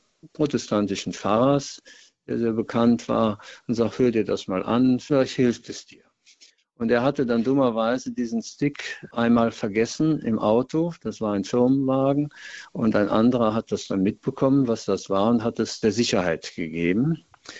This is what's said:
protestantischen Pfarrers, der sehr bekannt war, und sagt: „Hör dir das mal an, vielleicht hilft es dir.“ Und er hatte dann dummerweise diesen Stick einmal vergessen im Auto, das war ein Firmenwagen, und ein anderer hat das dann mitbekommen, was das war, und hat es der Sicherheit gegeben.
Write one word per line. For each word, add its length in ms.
protestantischen 800
Pfarrers, 680
der 120
sehr 140
bekannt 560
war, 300
und 80
sagt: 240
„Hör 120
dir 140
das 220
mal 160
an, 360
vielleicht 360
hilft 340
es 160
dir.“ 180
Und 160
er 120
hatte 220
dann 180
dummerweise 680
diesen 320
Stick 720
einmal 380
vergessen 680
im 200
Auto, 640
das 200
war 120
ein 120
Firmenwagen, 840
und 220
ein 140
anderer 440
hat 180
das 160
dann 160
mitbekommen, 640
was 180
das 240
war, 200
und 140
hat 160
es 200
der 140
Sicherheit 640
gegeben. 680